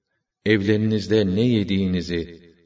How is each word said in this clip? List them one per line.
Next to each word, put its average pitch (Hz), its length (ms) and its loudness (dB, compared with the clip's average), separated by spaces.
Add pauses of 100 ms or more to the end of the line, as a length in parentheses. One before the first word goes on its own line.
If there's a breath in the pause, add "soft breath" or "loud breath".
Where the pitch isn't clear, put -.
(440)
Evlerinizde 107 840 2
ne 98 200 0
yediğinizi 92 760 0 (440)